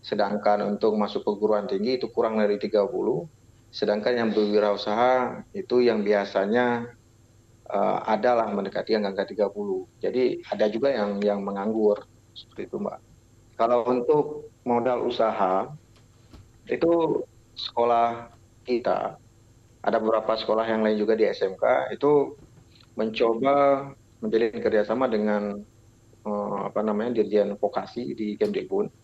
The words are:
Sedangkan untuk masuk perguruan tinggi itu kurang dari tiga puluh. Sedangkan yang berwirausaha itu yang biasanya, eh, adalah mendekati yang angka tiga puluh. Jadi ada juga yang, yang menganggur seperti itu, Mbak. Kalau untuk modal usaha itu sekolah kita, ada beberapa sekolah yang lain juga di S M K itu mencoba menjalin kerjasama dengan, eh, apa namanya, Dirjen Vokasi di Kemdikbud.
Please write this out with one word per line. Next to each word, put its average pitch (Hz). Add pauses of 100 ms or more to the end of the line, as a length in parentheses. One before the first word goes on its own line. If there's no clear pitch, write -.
Sedangkan 104
untuk 104
masuk 101
perguruan 104
tinggi 110
itu 117
kurang 110
dari 104
tiga 101
puluh. 151 (420)
Sedangkan 107
yang 113
berwirausaha 107
itu 120
yang 110
biasanya, 104 (800)
eh, 98 (100)
adalah 110
mendekati 98
yang 101
angka 98
tiga 104
puluh. 101 (160)
Jadi 123
ada 107
juga 113
yang, 104
yang 101
menganggur 104 (320)
seperti -
itu, -
Mbak. - (640)
Kalau 120
untuk 135 (160)
modal 120
usaha 107 (960)
itu 165 (320)
sekolah 117 (340)
kita, 104 (680)
ada 107
beberapa 110
sekolah 110
yang 110
lain 107
juga 107
di 107
S -
M 95
K 123
itu 143 (640)
mencoba 135 (320)
menjalin 113
kerjasama 110
dengan, 104 (640)
eh, 104
apa 104
namanya, 110
Dirjen 101
Vokasi 101
di 107
Kemdikbud. 101 (120)